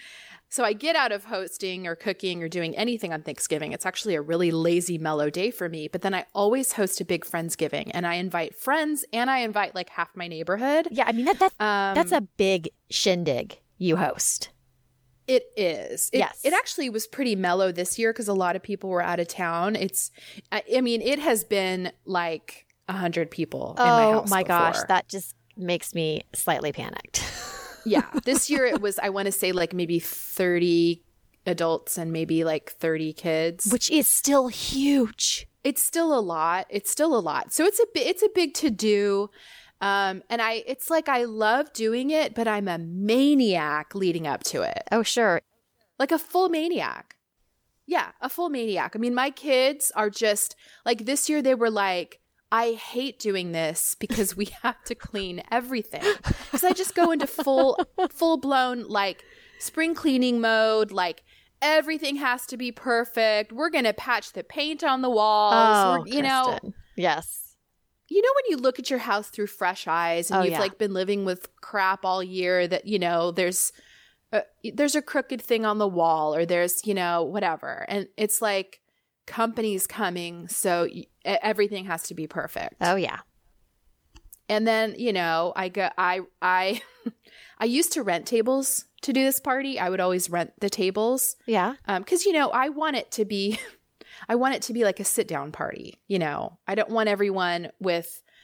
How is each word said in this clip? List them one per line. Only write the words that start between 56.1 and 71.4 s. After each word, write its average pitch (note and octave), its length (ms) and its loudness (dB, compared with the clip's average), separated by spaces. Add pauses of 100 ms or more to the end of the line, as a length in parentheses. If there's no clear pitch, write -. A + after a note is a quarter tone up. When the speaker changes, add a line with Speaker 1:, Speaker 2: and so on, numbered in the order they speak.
Speaker 1:
'Cause C#4 120 -2
I F#4 80 4
just F#4 240 -2
go E4+ 160 4
into C#4+ 160 0
full, C4+ 500 2 (200)
Speaker 2:
<laughs> F#4 140 0
Speaker 1:
full-blown, C4 760 0
like, G3 360 -2 (360)
spring E4 340 -2
cleaning B3+ 480 2
mode. A3 500 4
Like, F3+ 320 -2 (380)
everything D4+ 540 2
has B3+ 320 -2
to C4 100 -8
be A#3+ 140 -6
perfect. A3+ 800 0
We're C#4+ 180 -2
gonna C4 240 2
patch A3+ 380 -4
the F#3 120 -10
paint D4+ 420 -6
on C4 160 2
the B3+ 80 0
walls. G#3+ 440 4 (240)
Speaker 2:
Oh, F#3 240 4
Speaker 1:
We're, D#3 60 -12
you C4+ 140 0
know. C4+ 300 2
Speaker 2:
Kristen. - 220 -8 (220)
Yes. D#3+ 460 -2 (680)
Speaker 1:
You G4 140 4
know A#4+ 140 4
when C5 160 2
you D4+ 60 0
look B3+ 220 0
at B3+ 100 -8
your C4 100 0
house G#3+ 300 -2
through G#3 180 -6
fresh F#3 400 -4
eyes E3+ 440 0
and F#3+ 80 2
Speaker 2:
Oh, F#3 40 4
Speaker 1:
you've, F3+ 100 2
Speaker 2:
yeah. D#3+ 60 0
Speaker 1:
like, G3 180 0
been G3+ 160 -2
living G3 320 -2
with F#3 240 -4 (120)